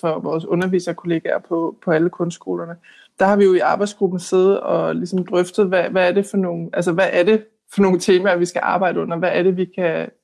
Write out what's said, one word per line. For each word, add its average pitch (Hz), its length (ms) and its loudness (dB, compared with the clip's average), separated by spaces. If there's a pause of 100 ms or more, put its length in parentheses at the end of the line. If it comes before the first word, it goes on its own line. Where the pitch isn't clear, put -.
for 160 180 -2
vores 160 260 -6
underviserkollegaer 175 960 -2
på, 165 460 -4
på 185 60 -2
alle 165 200 2
kunstskolerne. 175 680 -8 (420)
Der 190 60 4
har 202 120 4
vi 202 80 6
jo 185 100 6
i 175 40 4
arbejdsgruppen 190 640 -2
siddet 190 400 2
og 165 360 -2
ligesom 180 300 -4
drøftet, 180 400 0
hvad, 180 240 0
hvad 185 180 2
er 180 40 0
det 196 140 0
for 208 100 -6
nogle, 170 360 -4
altså, 175 200 -2
hvad 180 200 2
er 180 100 2
det 214 220 2 (300)
for 196 80 2
nogle 185 160 4
temaer, 185 380 2
vi 175 100 0
skal - 180 -4
arbejde 180 360 0
under? 165 160 -4
Hvad 170 160 0
er 175 100 0
det, 185 140 2
vi 185 80 -2
kan, 170 460 -4 (140)